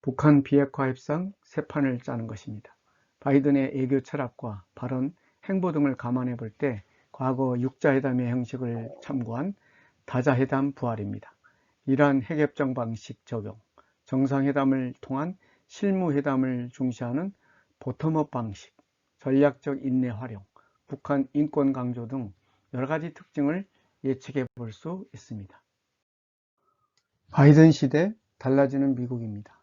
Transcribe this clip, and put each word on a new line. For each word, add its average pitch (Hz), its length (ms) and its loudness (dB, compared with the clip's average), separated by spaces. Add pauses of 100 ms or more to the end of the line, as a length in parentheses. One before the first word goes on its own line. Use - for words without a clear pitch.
북한 143 420 4
비핵화 139 440 2
협상 156 460 -6 (100)
새 - 240 -8
판을 135 320 -2
짜는 120 280 -8
것입니다. 110 500 -14 (420)
바이든의 139 560 2
외교 131 240 0
철학과 120 640 -8 (100)
발언, 127 400 -6 (320)
행보 185 280 -2
등을 143 240 2
감안해 123 400 -4
볼 113 140 -8
때 120 320 -4 (280)
과거 131 480 -2
육자회담의 131 720 0
형식을 120 600 -6 (120)
참고한 131 520 -6 (520)
다자회담 135 680 0
부활입니다. 104 640 -6 (540)
이러한 139 360 4
핵협정 147 500 -2
방식 117 520 -8
적용, 104 340 -8 (460)
정상회담을 135 960 0
통한 151 360 -6 (300)
실무회담을 139 1040 0
중시하는 127 600 -4 (480)
보텀업 156 520 -2
방식, 110 440 -8 (440)
전략적 135 680 0
인내 127 240 0
활용, 113 340 -10 (440)
북한 139 460 -4
인권 147 400 0
강조 123 340 -6
등 117 260 -8 (400)
여러 127 120 -4
가지 160 280 -6
특징을 156 540 -4 (360)
예측해 131 420 -4 (100)
볼 117 180 -12
수 175 400 -12
있습니다. 104 480 -16 (1700)
바이든 151 400 10
시대, 147 420 2 (260)
달라지는 135 560 2
미국입니다. 117 680 -8